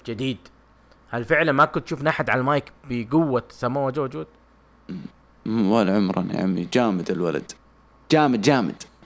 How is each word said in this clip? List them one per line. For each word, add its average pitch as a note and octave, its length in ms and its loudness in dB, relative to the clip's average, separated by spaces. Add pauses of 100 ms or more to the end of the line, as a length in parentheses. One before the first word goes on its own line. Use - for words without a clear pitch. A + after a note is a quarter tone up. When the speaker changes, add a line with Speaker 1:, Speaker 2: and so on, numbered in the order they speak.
Speaker 1:
جديد." A#2+ 320 -6 (720)
هل A#2+ 140 -6
فعلًا D#3 280 2
ما C#3+ 140 6
كنت D#3 200 -4
تشوف C#3+ 220 -4
أحد D3 220 0
على A#2 100 2
المايك C#3 320 0 (180)
بقوة B2 600 0
ساموا C3 420 -2
جو C3+ 160 -4
جود؟ D3+ 200 -10 (1160)
Speaker 2:
مم، A2 260 0
ولا G2+ 240 4
عمرا F#2 380 0
يا E2+ 80 -4
عمي، F2 320 -2
جامد G#2 380 0
الولد. E2 400 -4 (600)
جامد، C#3+ 300 4
جامد. A#2+ 420 0 (220)